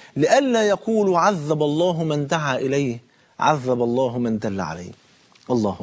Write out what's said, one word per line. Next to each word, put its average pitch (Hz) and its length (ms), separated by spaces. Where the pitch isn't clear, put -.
لئلا 233 460
يقولوا: 202 560
'عذب 156 440
الله 165 400
من 147 240
دعا 147 300
إليه، 131 420
عذب 127 440
الله 120 360
من 113 200
دل 101 220
عليه'". 87 300
الله 104 340